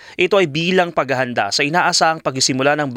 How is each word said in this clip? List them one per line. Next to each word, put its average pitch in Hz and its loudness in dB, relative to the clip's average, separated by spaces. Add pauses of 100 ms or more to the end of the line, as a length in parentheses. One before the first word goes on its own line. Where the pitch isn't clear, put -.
(180)
Ito 185 2
ay 170 0
bilang 175 0
paghahanda 123 -2
sa - -2
inaasahang 160 0
pagsisimula 139 0
ng 143 -2